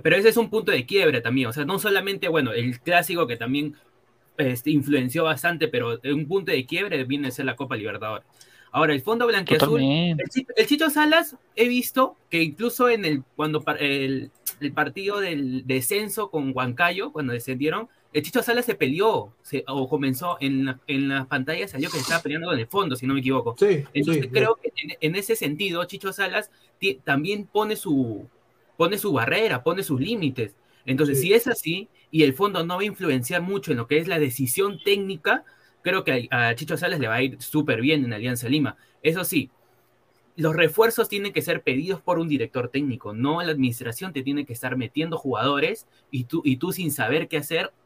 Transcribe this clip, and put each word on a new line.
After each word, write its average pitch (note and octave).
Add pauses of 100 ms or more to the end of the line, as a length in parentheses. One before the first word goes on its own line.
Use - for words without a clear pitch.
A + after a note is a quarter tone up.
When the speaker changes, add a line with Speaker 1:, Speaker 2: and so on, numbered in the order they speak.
Speaker 1:
pero F3
ese G3+
es A3
un A3+
punto G#3+
de B2+
quiebre E3
también. A#2+
O A2
sea, D3
no F#3+
solamente, G3
bueno, C3+
el A#2+
clásico E3+
que A#2+
también, C#3+ (640)
este, C3+
influenció C#3+
bastante, D#3+
pero A#2
un D3
punto F#3
de C3
quiebre E3+
viene C#3
a B2
ser C3+
la B2
Copa B2+
Libertadores. G#2+ (460)
Ahora, D3+
el C3+
fondo A#3
blanquiazul, D#3
Speaker 2:
Totalmente. D#3
Speaker 1:
el -
Chi-, -
el A3
Chicho D4+
Salas, D4+ (200)
he A#3+
visto B3 (140)
que E3
incluso E3
en F3
el, D3 (120)
cuando D3+
par-, D3+
el, C3+ (280)
el D3
partido G3
del C3+
descenso G3
con C3+
Huancayo, F3
cuando C3+
descendieron, C#3 (260)
el D3
Chicho A#3
Salas A#3+
se A3+
peleó, D#3 (100)
se, C3+
o C3+
comenzó C#3+
en C3+
la, C3
en C#3
las C3+
pantallas, D#3
salió C#3
que E3
se D#3
estaba E3
peleando D#3+
con E3
el A2+
fondo, F#3
si A#2+
no C3+
me C#3
equivoco. B2
Speaker 3:
Sí, F#3 (100)
Speaker 1:
Entonces, D3
Speaker 3:
sí, A#2+
Speaker 1:
creo A3
Speaker 3:
sí. -
Speaker 1:
que - (100)
en, -
en D#3+
ese G3+
sentido, E3+
Chicho G3
Salas G3 (300)
ti-, -
también F#3
pone G#3+
su, B2+ (500)
pone F#3
su G3
barrera, C#3
pone F#3
sus C3+
límites. D3+ (300)
Entonces, C#3
Speaker 3:
Sí. E3+
Speaker 1:
si G3
es A#3
así, G3 (200)
y D#3
el C3+
fondo F#3
no F3
va F#3+
a G#3
influenciar E3+
mucho G3
en B2+
lo A#2
que D3
es E3
la E3+
decisión D3
técnica, G3+ (380)
creo F3+
que B2+
a, A#2+
a A#2+
Chicho D3+
Salas F3
le A#2
va A2+
a B2+
ir C3
súper C#3+
bien C#3+
en A#2
Alianza A#2+
Lima. C3 (240)
Eso E3
sí, D3 (840)
los D#3+
refuerzos A3+
tienen G3+
que D3+
ser E3
pedidos D#3
por F3
un E3
director B2
técnico, B2+
no C#3+
la E3
administración B2+
te C3+
tiene C#3+
que A#2
estar B2+
metiendo D#3
jugadores C#3+ (240)
y B2
tú, -
y C3
tú F3+
sin E3
saber C3
qué D#3+
hacer D#3+ (140)